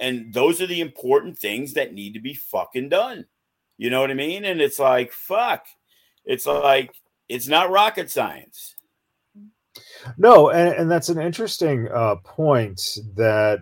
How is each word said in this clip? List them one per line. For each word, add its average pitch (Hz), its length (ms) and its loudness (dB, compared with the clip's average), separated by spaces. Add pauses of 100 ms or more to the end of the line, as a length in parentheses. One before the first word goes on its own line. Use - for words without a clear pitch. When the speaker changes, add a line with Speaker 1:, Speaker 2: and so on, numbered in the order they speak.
Speaker 1:
and 120 320 -6
those 156 280 2
are 185 60 -4
the 175 140 -6
important 139 580 -2
things 120 360 -6
that 135 200 -4
need 101 200 -14
to 110 60 -16
be 135 140 -12
fucking - 540 -8
done. 208 380 -4 (520)
You 117 120 -4
know 131 100 2
what 135 100 0
I 135 40 -6
mean? 165 300 -6
And 180 160 -4
it's 139 180 0
like, 127 340 2
fuck. 220 540 -4 (580)
It's - 220 -6
like, 139 460 2 (360)
it's 123 200 -8
not 175 220 2
rocket 202 400 0
science. - 640 -8 (1400)
Speaker 2:
No, 175 320 10
and, 170 240 2
and 165 160 0
that's 170 180 0
an 160 120 -4
interesting, 160 680 -2
uh, 113 280 0
point 113 840 -2 (160)
that 107 480 2